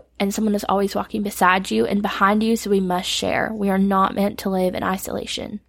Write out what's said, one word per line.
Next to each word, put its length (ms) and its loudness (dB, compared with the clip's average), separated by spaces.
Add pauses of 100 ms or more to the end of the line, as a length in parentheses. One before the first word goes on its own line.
(200)
and 140 0
someone 220 0
is 120 -4
always 280 0
walking 280 -4
beside 480 2
you 140 2
and 160 0
behind 420 2
you, 120 2
so 140 -4
we 120 4
must 280 -2
share. 440 -2
We 160 -2
are 80 2
not 380 2
meant 240 -2
to 100 -4
live 260 0
in 80 -4
isolation. 840 -6